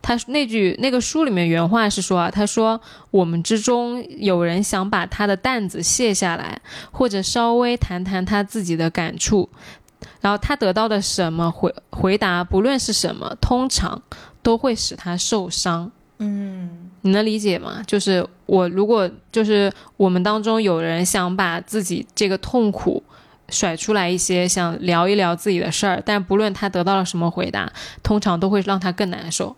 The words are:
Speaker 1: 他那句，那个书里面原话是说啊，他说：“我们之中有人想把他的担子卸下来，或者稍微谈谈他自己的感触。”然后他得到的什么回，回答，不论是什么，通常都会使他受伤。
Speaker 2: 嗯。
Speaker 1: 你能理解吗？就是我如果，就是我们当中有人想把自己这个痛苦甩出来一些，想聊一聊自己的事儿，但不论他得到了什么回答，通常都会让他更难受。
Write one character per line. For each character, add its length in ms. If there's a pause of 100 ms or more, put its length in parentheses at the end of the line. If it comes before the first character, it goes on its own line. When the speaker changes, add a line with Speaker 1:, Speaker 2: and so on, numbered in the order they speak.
Speaker 1:
他 160 (120)
那 180
句， 320
那 100
个 120
书 240
里 60
面 180
原 200
话 220
是 100
说 200
啊， 100
他 160
说 340 (300)
：“我 140
们 180
之 160
中 420 (100)
有 340
人 180
想 260
把 160
他 220
的 100
担 320
子 140
卸 320
下 220
来， 240 (320)
或 160
者 120
稍 340
微 220
谈 280
谈 200
他 200
自 180
己 140
的 120
感 300
触。” 320 (720)
然 100
后 60
他 160
得 180
到 160
的 140
什 300
么 180
回， 240 (160)
回 260
答， 280
不 160
论 180
是 140
什 200
么， 280
通 280
常 320 (400)
都 160
会 160
使 220
他 220
受 340
伤。 400 (280)
Speaker 2:
嗯。 680 (180)
Speaker 1:
你 100
能 120
理 140
解 180
吗？ 300
就 120
是 280 (180)
我 240
如 160
果， 240 (220)
就 140
是 280 (240)
我 120
们 120
当 220
中 180
有 200
人 260
想 280
把 260
自 200
己 320
这 160
个 100
痛 340
苦 280 (500)
甩 260
出 160
来 180
一 80
些， 300
想 320
聊 280
一 60
聊 200
自 140
己 120
的 100
事 160
儿， 180
但 180
不 140
论 160
他 160
得 140
到 140
了 80
什 120
么 140
回 220
答， 200 (300)
通 180
常 180
都 120
会 120
让 160
他 120
更 200
难 200
受。 280